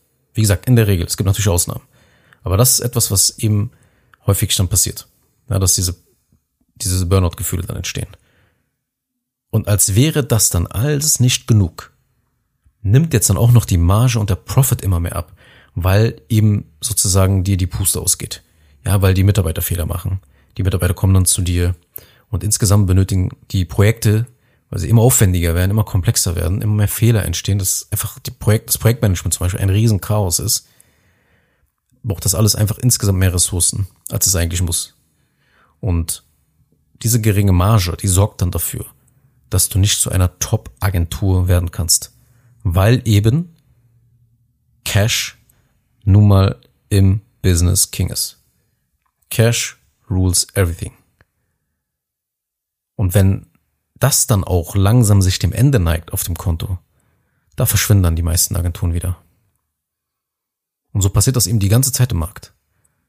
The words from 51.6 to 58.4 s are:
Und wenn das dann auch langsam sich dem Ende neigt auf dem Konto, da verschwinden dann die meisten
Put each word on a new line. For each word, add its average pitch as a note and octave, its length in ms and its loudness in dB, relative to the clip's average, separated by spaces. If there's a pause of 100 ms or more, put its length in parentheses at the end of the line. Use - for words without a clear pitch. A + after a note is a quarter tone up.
Und F#2+ 180 -2
wenn G2 340 0 (500)
das - 300 0
dann G2 160 0
auch F2+ 320 -2
langsam G2+ 460 4
sich F#2 180 0
dem E2+ 140 -2
Ende C3+ 260 2
neigt E2 320 -2
auf - 120 -6
dem F2 120 -6
Konto, F2+ 440 -4 (760)
da B2+ 100 0
verschwinden G2+ 380 2
dann E2 120 2
die E2 80 -2
meisten E2 320 -2